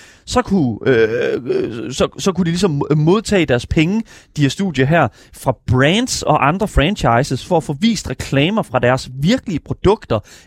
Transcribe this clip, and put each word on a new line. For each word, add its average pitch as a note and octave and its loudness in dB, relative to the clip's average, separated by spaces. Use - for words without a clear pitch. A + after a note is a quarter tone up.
så B3 0
kunne, C#3+ 0
øh, B2 2
øh, B2 -4
så, D#3+ 0
så G3 0
kunne F3+ -2
de E3 -2
ligesom E3+ 0
modtage F3 2
deres B2 0
penge, F#3 0
de D3 -2
her C#3 4
studier C#3+ -2
her, D3+ 2
fra - -4
brands D#3+ 2
og C#3+ 2
andre F#3+ 0
franchises, C#3 0
for F3+ 0
at D#3 0
få D3 -6
vist A3 0
reklamer D#3+ -2
fra - -2
deres B2 0
virkelige F#3 0
produkter D3+ -2